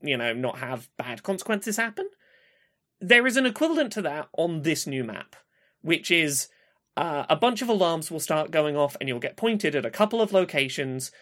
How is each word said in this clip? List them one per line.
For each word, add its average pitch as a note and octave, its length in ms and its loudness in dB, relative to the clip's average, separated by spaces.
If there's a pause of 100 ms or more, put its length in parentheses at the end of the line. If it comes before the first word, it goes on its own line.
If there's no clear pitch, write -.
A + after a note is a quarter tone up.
you C#3 160 0
know, A#2 160 0
not B2 240 -4
have B2+ 400 -8
bad A#2+ 240 -10
consequences G#3 560 -4
happen. A#3 320 -4 (880)
There A#3+ 280 6
is B3 100 0
an C4 80 4
equivalent C#4+ 480 2
to G#3+ 80 -4
that D3+ 260 -4 (100)
on D#3+ 260 -2
this D3+ 240 -2
new C3 160 -4
map, G#2+ 320 -12 (460)
which E3 280 0
is, D#3 380 2 (500)
uh, D3 320 0
a D#3 60 4
bunch A3+ 260 2
of A#3+ 80 -2
alarms E3+ 400 2
will D#3+ 100 -6
start D#3 320 -2
going D3+ 240 2
off C#3+ 240 2
and C3+ 80 -6
you'll A#2+ 120 -2
get - 180 -6
pointed G#3 380 0
at A#2+ 100 0
a A2+ 60 -6
couple G#3+ 300 2
of G#3+ 120 0
locations C3+ 800 0 (100)